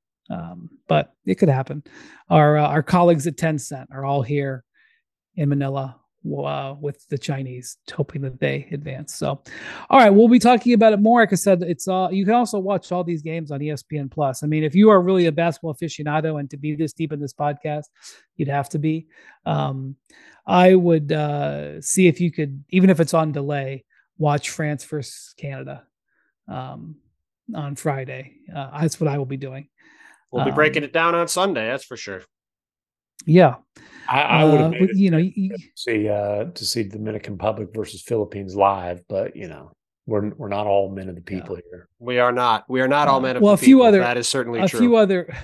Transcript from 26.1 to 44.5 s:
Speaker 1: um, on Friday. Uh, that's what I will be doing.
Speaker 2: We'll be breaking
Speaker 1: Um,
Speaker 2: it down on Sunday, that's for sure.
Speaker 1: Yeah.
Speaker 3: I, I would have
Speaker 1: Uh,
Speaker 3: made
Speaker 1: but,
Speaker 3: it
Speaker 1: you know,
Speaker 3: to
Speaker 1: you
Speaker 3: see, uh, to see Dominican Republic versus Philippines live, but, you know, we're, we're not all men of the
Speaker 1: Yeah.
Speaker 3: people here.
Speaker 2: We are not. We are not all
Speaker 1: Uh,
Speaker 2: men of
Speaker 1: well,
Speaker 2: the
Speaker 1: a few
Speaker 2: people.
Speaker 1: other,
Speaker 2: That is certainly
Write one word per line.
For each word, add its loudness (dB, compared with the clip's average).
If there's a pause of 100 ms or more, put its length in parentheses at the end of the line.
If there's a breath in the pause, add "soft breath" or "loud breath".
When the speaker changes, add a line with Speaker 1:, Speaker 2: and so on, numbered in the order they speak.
Speaker 1:
um, -14 (580)
on -8
Friday. -8 (140)
Uh, -12
that's -2
what -2
I -2
will -6
be -10
doing. -14 (640 soft breath)
Speaker 2:
We'll -4
be -2
breaking 2
Speaker 1:
Um, -10
Speaker 2:
it -12
down 0
on -2
Sunday, -2
that's -8
for -16
sure. -12 (1040)
Speaker 1:
Yeah. 6 (540 loud breath)
Speaker 3:
I, 0
I 4
would 6
have 2
Speaker 1:
Uh, 0
Speaker 3:
made -4
Speaker 1:
but, 4
Speaker 3:
it -2
Speaker 1:
you 4
know, 2
Speaker 3:
to -2
Speaker 1:
you -4 (180)
Speaker 3:
see, -2
uh, -4
to -12
see -4
Dominican -10
Republic -6
versus -10
Philippines -6
live, 0
but, -6
you -14
know, -18 (320)
we're, -4
we're -12
not -4
all 2
men -12
of -12
the -18
Speaker 1:
Yeah. -8
Speaker 3:
people -10
here. -20 (100)
Speaker 2:
We -4
are 4
not. 0
We -2
are 2
not 2
all 4
Speaker 1:
Uh, -2
Speaker 2:
men -2
of 2
Speaker 1:
well, 6
Speaker 2:
the -6
Speaker 1:
a -2
few 10
Speaker 2:
people. 8
Speaker 1:
other, 6
Speaker 2:
That 0
is -4
certainly -4